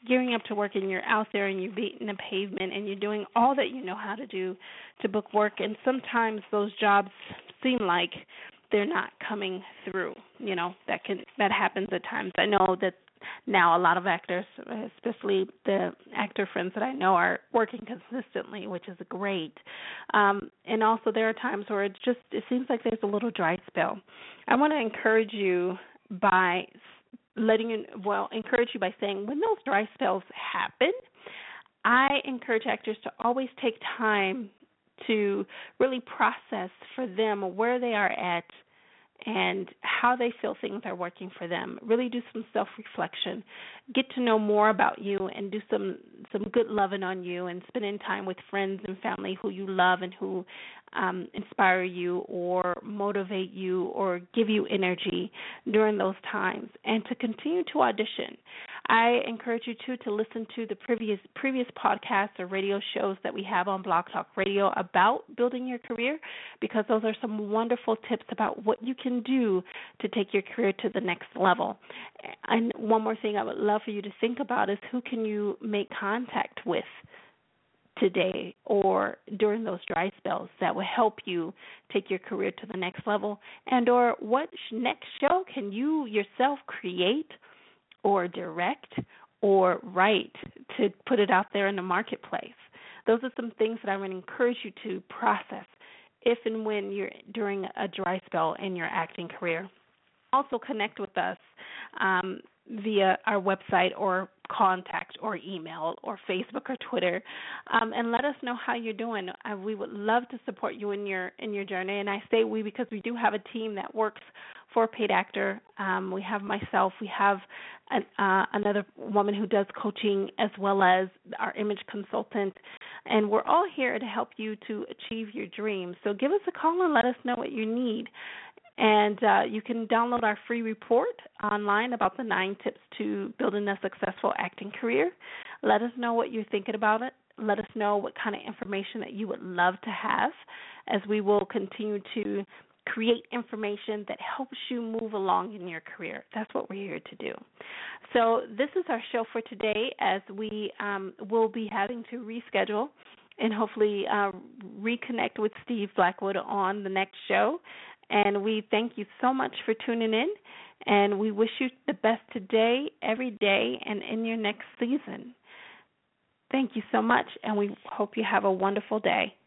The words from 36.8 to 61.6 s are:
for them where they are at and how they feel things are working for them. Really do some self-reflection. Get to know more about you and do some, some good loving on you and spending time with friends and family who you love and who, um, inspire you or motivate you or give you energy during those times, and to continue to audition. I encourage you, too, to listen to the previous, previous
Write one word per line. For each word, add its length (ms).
for 100
them 500
where 240
they 140
are 180
at 340
and 440
how 340
they 260
feel 180
things 260
are 100
working 420
for 100
them. 340
Really 280
do 120
some 220
self-reflection. 880
Get 180
to 100
know 160
more 320
about 320
you 340
and 160
do 100
some, 260
some 200
good 160
loving 340
on 220
you 240
and 200
spending 320
time 260
with 120
friends 380
and 120
family 420
who 80
you 180
love 340
and 120
who, 320
um, 380
inspire 500
you 440
or 560
motivate 680
you 340
or 360
give 160
you 180
energy 640
during 260
those 180
times, 380
and 200
to 100
continue 480
to 80
audition. 560
I 400
encourage 380
you, 80
too, 180
to 100
listen 320
to 120
the 80
previous, 440
previous 340